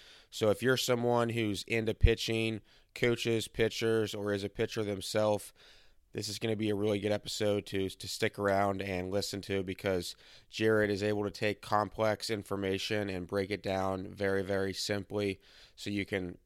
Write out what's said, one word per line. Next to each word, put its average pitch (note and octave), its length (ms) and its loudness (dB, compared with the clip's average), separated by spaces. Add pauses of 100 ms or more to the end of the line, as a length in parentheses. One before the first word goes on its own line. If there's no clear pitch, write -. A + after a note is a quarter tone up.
(300)
So G#2+ 200 2
if G2 120 2
you're B2+ 140 4
someone A#2+ 540 2
who's A2 340 0
into A2 300 0
pitching, A2+ 680 4 (340)
coaches, A#2 540 2
pitchers, A2+ 680 0
or G#2 180 -2
is G2 120 0
a G2+ 40 -2
pitcher A2 360 -4
themselves, G#2 680 0 (600)
this G2+ 160 -6
is G#2 100 -6
gonna A2+ 180 -2
be G#2+ 140 0
a G#2 40 0
really G#2 260 2
good G#2 100 0
episode G#2 560 0
to, F#2+ 220 -2
to - 200 -12
stick - 300 -4
around G2 420 2
and F#2 300 -4
listen G2 320 -2
to, G2 220 -2
because F#2 500 -2 (360)
Jared A2 400 4
is G2 120 -2
able G#2 220 0
to G2+ 60 -2
take G#2 320 -4
complex G#2+ 680 0
information G2 800 -2
and F2+ 160 -6
break G2 240 -2
it F#2+ 120 -4
down F#2+ 460 -2
very, G2 340 0
very G2 300 0
simply G2+ 680 -2 (340)
so - 160 -8
you G2+ 140 0
can F#2 400 -4